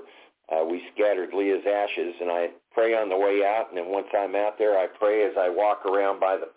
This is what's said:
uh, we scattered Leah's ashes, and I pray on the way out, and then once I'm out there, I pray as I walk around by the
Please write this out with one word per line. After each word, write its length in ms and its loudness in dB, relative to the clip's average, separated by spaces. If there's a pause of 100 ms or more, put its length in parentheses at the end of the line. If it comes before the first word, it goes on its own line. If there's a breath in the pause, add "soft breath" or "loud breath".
(520 loud breath)
uh, 120 2
we 180 -4 (100)
scattered 400 0
Leah's 340 0
ashes, 540 -2
and 100 -4
I 200 -2 (220)
pray 220 2
on 140 0
the 80 0
way 280 2
out, 260 0
and 80 -8
then 100 -6
once 240 -2
I'm 220 0
out 240 -2
there, 180 2
I 120 2
pray 360 2
as 140 -2
I 100 2
walk 380 0
around 340 0
by 160 2
the 200 -8